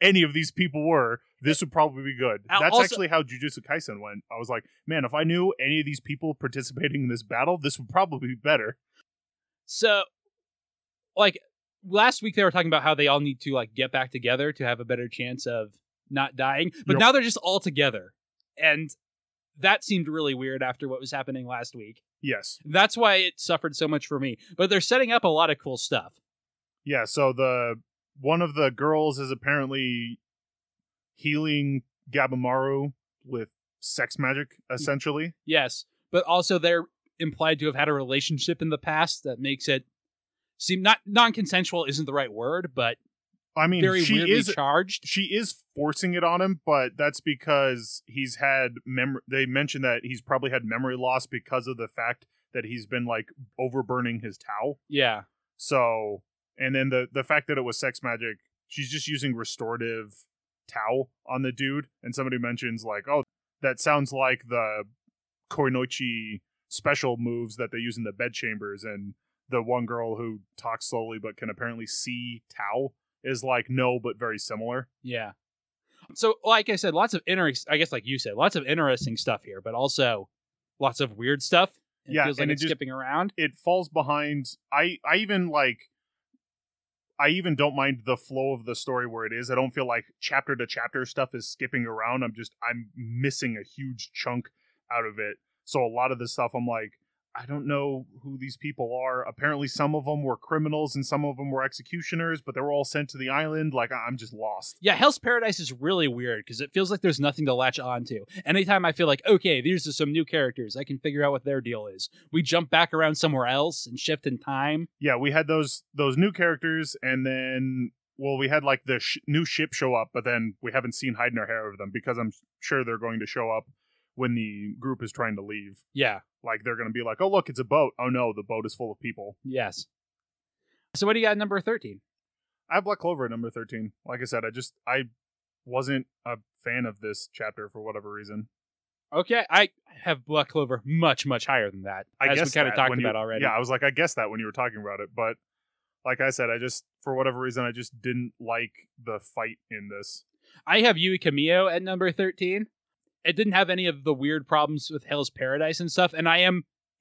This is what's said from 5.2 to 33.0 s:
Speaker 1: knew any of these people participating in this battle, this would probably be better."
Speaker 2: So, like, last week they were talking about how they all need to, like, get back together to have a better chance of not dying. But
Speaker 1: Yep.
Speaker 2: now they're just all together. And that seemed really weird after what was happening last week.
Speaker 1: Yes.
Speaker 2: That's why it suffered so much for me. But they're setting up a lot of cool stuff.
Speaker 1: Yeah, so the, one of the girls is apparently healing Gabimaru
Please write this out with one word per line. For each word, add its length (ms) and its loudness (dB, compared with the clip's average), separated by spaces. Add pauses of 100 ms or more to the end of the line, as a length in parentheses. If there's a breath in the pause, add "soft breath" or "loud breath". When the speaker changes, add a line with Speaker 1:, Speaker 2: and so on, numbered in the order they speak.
Speaker 1:
knew 360 2
any 200 2
of 60 0
these 140 -6
people 340 -6
participating 720 -4
in 40 0
this 160 -4
battle, 340 0
this 220 -4
would 80 -14
probably 420 0
be 60 -6
better." 420 0 (880 soft breath)
Speaker 2:
So, 360 2 (1120)
like, 240 6 (460)
last 360 4
week 140 -2
they 80 6
were 80 8
talking 160 4
about 160 4
how 120 6
they 120 4
all 120 6
need 220 -2
to, 120 -4
like, 220 -2
get 160 -2
back 200 -2
together 420 0
to 120 -6
have 140 0
a 60 -10
better 220 -2
chance 380 -8
of 320 -6 (320)
not 260 -2
dying. 360 0 (160 loud breath)
But 60 4
Speaker 1:
Yep. 60 4
Speaker 2:
now 120 10
they're 100 6
just 160 0
all 220 0
together. 540 0 (440)
And 320 2 (720)
that 240 4
seemed 240 0
really 260 0
weird 300 -4
after 240 -4
what 120 -6
was 120 -12
happening 340 -6
last 300 -8
week. 260 -18 (200)
Speaker 1:
Yes. 440 -4
Speaker 2:
That's 320 4
why 180 6
it 240 2
suffered 360 -2
so 120 0
much 200 -2
for 120 -4
me. 180 -4 (200 loud breath)
But 120 4
they're 120 4
setting 300 4
up 120 4
a 60 6
lot 200 4
of 80 2
cool 200 -8
stuff. 420 -4 (640)
Speaker 1:
Yeah, 220 0
so 280 4
the, 480 0 (380)
one 220 2
of 140 -2
the 160 4
girls 480 2
is 120 -4
apparently 880 -2 (960)
healing 680 0 (260)
Gabimaru 840 0 (300)